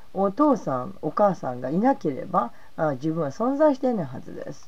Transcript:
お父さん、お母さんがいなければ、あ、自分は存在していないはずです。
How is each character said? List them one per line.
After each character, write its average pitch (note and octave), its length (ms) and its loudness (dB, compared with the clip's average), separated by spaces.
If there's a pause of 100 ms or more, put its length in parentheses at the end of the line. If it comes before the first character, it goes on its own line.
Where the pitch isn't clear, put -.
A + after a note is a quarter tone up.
(140)
お G3 180 2
父 C#4 260 6
さ C3+ 220 -2
ん、 F#3+ 220 -8
お D3+ 100 -2
母 G3+ 240 4
さ C3 180 -6
ん B2 80 -8
が C3 80 -4
い D#3 80 0
な B3+ 180 4
け F#3+ 140 -4
れ B2+ 160 -4
ば、 A3 260 0 (240)
あ、 D#3 160 0
自 C#3+ 220 -2
分 E3 100 -2
は C#3 80 -4
存 B3 240 -2
在 D4 200 6
し - 40 -4
て B3+ 120 0
い - 20 2
な G3 100 0
い - 20 -6
は B2 140 -10
ず - 160 -12
で - 160 -10
す。 - 160 -14